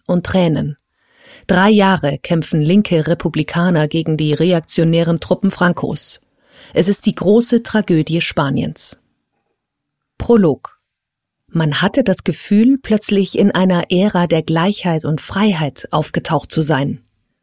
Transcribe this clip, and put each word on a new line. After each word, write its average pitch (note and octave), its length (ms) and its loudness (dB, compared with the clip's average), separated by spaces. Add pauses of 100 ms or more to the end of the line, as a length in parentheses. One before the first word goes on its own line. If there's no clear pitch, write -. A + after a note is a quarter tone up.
und F3 200 -2
Tränen. D3+ 520 0 (680)
Drei F#3+ 220 4
Jahre F#3+ 480 2
kämpfen E3 440 -2
linke D#3+ 460 2
Republikaner E3 800 -2
gegen D#3+ 300 -2
die D3+ 160 0
reaktionären E3 880 0
Truppen F#3+ 300 -2
Francos. - 680 -2 (540)
Es - 160 2
ist - 160 2
die G3+ 100 0
große A#3 480 2
Tragödie E3 560 0
Spaniens. D3+ 800 -4 (1160)
Prolog. F#3 640 0 (680)
Man D#3+ 340 -2
hatte A3+ 220 0
das - 220 -2
Gefühl, A3 520 2
plötzlich G#3 640 -2
in G3+ 120 4
einer F3+ 380 0
Ära F3+ 380 0
der D#3+ 160 0
Gleichheit E3 640 -2
und D3+ 160 -4
Freiheit F3+ 680 -2
aufgetaucht - 600 -2
zu D#3+ 100 0
sein. C#3+ 400 -2 (420)